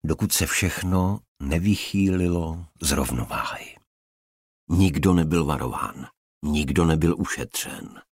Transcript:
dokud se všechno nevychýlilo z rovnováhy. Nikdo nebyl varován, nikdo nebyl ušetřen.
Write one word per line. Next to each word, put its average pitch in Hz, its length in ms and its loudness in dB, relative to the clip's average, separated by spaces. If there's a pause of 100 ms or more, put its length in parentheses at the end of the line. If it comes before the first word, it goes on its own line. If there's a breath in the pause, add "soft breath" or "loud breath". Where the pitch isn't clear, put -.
dokud 80 260 -2
se - 140 0
všechno 92 720 0 (240)
nevychýlilo 87 1200 0 (160)
z 71 100 0
rovnováhy. - 840 -4 (920)
Nikdo 90 440 4
nebyl 82 300 2
varován, 65 640 -4 (380)
nikdo 76 400 0
nebyl 82 340 4
ušetřen. - 840 -8 (120)